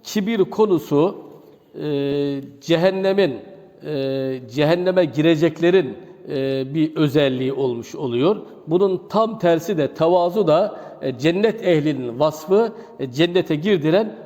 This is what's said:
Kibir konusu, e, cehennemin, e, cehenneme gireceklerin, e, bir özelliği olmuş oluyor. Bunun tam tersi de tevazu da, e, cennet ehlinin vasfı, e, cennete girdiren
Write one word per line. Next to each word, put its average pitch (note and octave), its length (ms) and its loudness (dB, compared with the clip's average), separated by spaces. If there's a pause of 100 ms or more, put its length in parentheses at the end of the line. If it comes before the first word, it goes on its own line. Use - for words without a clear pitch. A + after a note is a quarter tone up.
(180)
Kibir G#3 280 0
konusu, F3+ 680 2 (680)
e, C#3+ 600 -2 (200)
cehennemin, F#3+ 720 0 (500)
e, C3+ 540 -4 (160)
cehenneme F3 500 2
gireceklerin, D#3+ 920 2 (320)
e, C3+ 440 -2
bir D#3 220 0
özelliği C3+ 580 2
olmuş B2+ 420 -4
oluyor. C3+ 400 0 (320)
Bunun F3+ 420 0
tam A3 300 0
tersi E3+ 380 2
de C#3 160 0
tevazu F3 540 2
da, E3+ 320 2 (220)
e, B2+ 160 -6
cennet F#3+ 500 0
ehlinin C#3 520 0
vasfı, F#3+ 540 0 (260)
e, C3 120 -6
cennete F3 440 0
girdiren F3+ 600 0 (100)